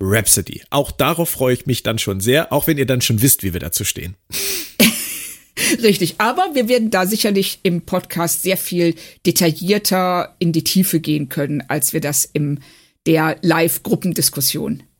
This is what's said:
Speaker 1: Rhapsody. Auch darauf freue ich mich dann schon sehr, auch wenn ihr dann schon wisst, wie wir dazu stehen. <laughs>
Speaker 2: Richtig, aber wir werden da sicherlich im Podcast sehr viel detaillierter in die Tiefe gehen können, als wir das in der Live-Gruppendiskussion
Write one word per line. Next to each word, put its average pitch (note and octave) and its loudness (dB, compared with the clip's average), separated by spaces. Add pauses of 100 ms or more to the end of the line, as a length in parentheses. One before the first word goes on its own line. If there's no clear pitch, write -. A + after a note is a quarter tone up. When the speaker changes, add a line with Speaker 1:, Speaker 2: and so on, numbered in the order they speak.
Speaker 1:
Rhapsody. G2 0
Auch C#3+ 0
darauf E3 0
freue B2+ 0
ich - -8
mich B2 -2
dann A2+ -2
schon F#2+ -2
sehr, B2+ 2
auch D3 0
wenn D#3 2
ihr C3+ 0
dann B2+ 0
schon A2+ 2
wisst, C3 4
wie F#2+ -2
wir F2 -4
dazu D#2 -6
stehen. F#2 -6 (160)
<laughs> - -8 (1040)
Speaker 2:
Richtig, F#3+ 2
aber C#4 0
wir A#3+ 2
werden A#3 2
da F#3 2
sicherlich G3+ 0
im F3 0
Podcast - -4
sehr F3+ 0
viel E3+ 0 (320)
detaillierter F3+ 2
in E3+ 0
die D#3+ 0
Tiefe F#3 2
gehen D3+ -2
können, D3 -4
als - -2
wir D#3+ -2
das C#3+ -2
in D3 -2 (460)
der D#3 2
Live-Gruppendiskussion D3+ 0 (160)